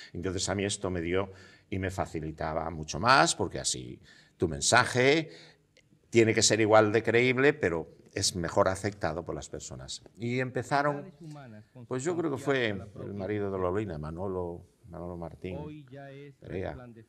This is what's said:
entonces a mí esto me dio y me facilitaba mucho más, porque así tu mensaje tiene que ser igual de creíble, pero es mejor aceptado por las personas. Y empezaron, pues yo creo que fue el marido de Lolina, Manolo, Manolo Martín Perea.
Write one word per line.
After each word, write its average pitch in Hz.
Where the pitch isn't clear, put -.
entonces 92
a 95
mí 98
esto 98
me 90
dio 95
y 98
me 95
facilitaba 80
mucho 78
más, 139
porque 80
así 62
tu 95
mensaje 123
tiene 113
que 107
ser 107
igual 107
de 113
creíble, 127
pero 82
es 98
mejor 90
aceptado 87
por 78
las 71
personas. 67
Y 120
empezaron, 143
pues 127
yo 175
creo 165
que 131
fue 131
el 101
marido 101
de 95
Lolina, 92
Manolo, 87
Manolo 87
Martín 85
Perea. 90